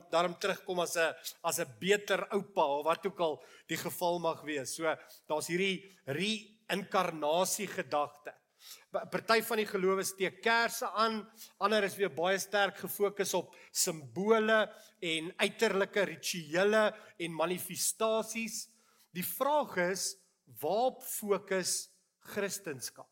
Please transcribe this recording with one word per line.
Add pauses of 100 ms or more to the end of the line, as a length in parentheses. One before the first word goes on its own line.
(120)
daarom
terugkom
as
'n, (300)
as
'n
beter
oupa
of
wat
ook
al (240)
die
geval
mag
wees.
So, (440)
daar's
hierdie (220)
reïnkarnasie
gedagte. (580)
Ba-,
party
van
die
gelowe
steek
kersse
aan, (320)
ander
is
weer
baie
sterk
gefokus
op (160)
simbole (300)
en
uiterlike
rituele (240)
en
manifestasies. (440)
Die
vraag
is, (460)
waarop
fokus (300)
Christendom?